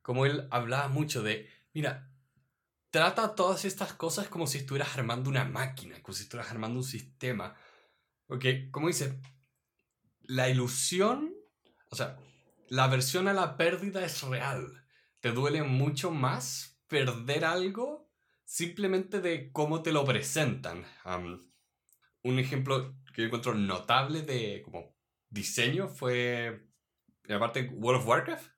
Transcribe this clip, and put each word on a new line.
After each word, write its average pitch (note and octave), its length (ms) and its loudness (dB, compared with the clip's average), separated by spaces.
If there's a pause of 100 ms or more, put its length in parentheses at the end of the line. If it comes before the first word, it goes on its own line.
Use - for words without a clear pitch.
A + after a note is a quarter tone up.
como B2+ 240 2
él - 260 2
hablaba B2 360 0
mucho C#3 360 0
de, G#2+ 260 -2 (240)
"Mira, - 380 -4 (800)
trata F#3+ 440 4
todas F#3 300 2
estas F#3+ 280 -4
cosas E3 340 -2
como E3 200 -4
si C3 120 -2
estuvieras C#3 380 -2
armando B2+ 320 0
una C3 160 2
máquina, - 560 -6
como G2 140 -12
si G2+ 80 -8
estuvieras - 280 -10
armando A2+ 280 -4
un B2+ 60 -4
sistema". A2 720 -6 (720)
Porque, C3 440 0
como D3 160 0
dice, C#3+ 320 -2 (1040)
la B2+ 280 2
ilusión, F#3+ 840 2 (560)
o B2+ 60 -12
sea, - 220 -4 (520)
la C3 160 6
aversión C3 420 4
a G3 60 4
la F3+ 240 2
pérdida F3+ 480 2
es - 180 -4
real. B2+ 600 -4 (340)
Te A#2+ 120 2
duele C#3+ 320 2
mucho C#3 480 2
más - 760 -2
perder C3 580 0
algo G3 640 -2 (360)
simplemente F#3+ 760 -2
de E3 300 -2
cómo D3+ 300 0
te D#3+ 100 0
lo D3 140 4
presentan. G#2 800 0 (180)
Am, F2+ 480 -6 (720)
un B2+ 160 2
ejemplo C3+ 560 -2 (180)
que - 80 -2
yo A2+ 60 4
encuentro A#2 280 0
notable A#2 680 2
de A#2 420 -4
como - 320 -14 (340)
diseño B2+ 580 0
fue, B2 600 -2
en - 840 -12
la G#2 60 2
parte A#2 240 2
de B2 60 -4
World B2 320 2
of A2 60 -2
Warcraft E3+ 500 2